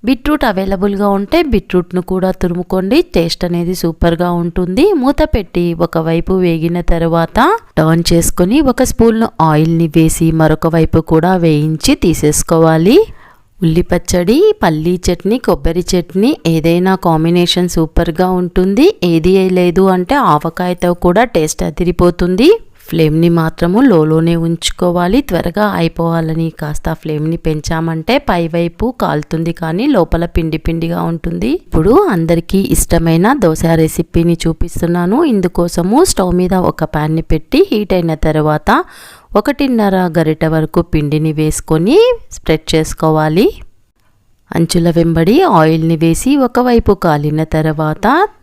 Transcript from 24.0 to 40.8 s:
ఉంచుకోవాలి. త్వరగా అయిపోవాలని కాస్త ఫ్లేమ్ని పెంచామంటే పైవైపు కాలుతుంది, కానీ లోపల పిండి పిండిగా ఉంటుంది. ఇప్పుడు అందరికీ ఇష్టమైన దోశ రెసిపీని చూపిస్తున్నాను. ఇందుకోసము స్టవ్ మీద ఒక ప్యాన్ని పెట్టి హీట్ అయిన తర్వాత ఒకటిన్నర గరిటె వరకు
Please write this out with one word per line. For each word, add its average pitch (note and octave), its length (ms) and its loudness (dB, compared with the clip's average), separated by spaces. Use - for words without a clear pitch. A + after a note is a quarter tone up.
ఉంచుకోవాలి. F3 720 -2
త్వరగా F3 360 -2
అయిపోవాలని E3 680 -2
కాస్త D#3 420 -6
ఫ్లేమ్ని D#3 440 -4
పెంచామంటే D#3+ 680 -4
పైవైపు E3+ 560 -2
కాలుతుంది, D#3+ 480 -4
కానీ E3+ 240 -4
లోపల E3 280 0
పిండి D#3+ 300 -4
పిండిగా E3 340 -4
ఉంటుంది. E3+ 380 -6
ఇప్పుడు E3 260 2
అందరికీ E3+ 440 0
ఇష్టమైన E3+ 560 2
దోశ D#3+ 180 0
రెసిపీని E3+ 600 0
చూపిస్తున్నాను. F3 760 -2
ఇందుకోసము F3+ 760 0
స్టవ్ F#3 300 0
మీద F#3 160 0
ఒక - 120 -4
ప్యాన్ని D#3 360 -2
పెట్టి E3+ 300 0
హీట్ G#3 260 -2
అయిన E3 160 -2
తర్వాత D3+ 420 0
ఒకటిన్నర A#3+ 560 0
గరిటె D#3 360 0
వరకు D#3 280 0